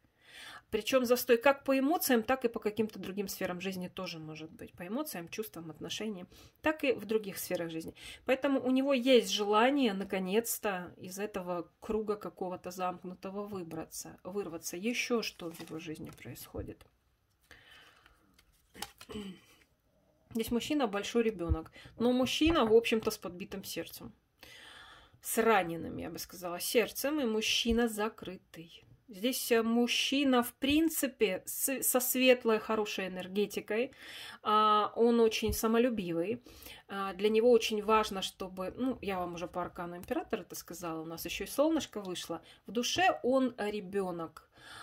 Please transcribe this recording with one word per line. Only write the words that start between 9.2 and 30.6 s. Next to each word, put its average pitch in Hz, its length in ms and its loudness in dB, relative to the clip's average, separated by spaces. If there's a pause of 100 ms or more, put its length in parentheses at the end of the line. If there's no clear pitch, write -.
желание, 214 640 4
наконец-то, 190 1040 -2
из 185 220 -12
этого 180 500 -6 (100)
круга 214 380 -2
какого-то 180 540 -8
замкнутого 185 760 -6
выбраться, 165 760 -10
вырваться. 180 540 -6
Еще 233 460 0
что - 280 -8
в 170 100 -14
его 160 180 -10
жизни 156 320 -10
происходит? - 720 -12 (3500)
Здесь 220 160 -2
мужчина, 247 360 0
большой 202 360 0
ребенок. 170 480 -2 (280)
Но 240 120 4
мужчина, 262 540 2
в 220 80 4
общем-то, 226 380 4
с - 60 -6
подбитым 190 460 -10
сердцем. - 500 -10 (1080)
С - 160 -6
раненым, 170 600 2
я 165 120 -8
бы - 100 -12
сказала, 175 400 -10
сердцем. 254 600 0
И 269 60 0
мужчина 226 640 2
закрытый. 208 960 -8 (260)
Здесь, 240 420 -2
э, 226 120 4
мужчина, 240 800 4
в - 100 -8
принципе, 277 920 2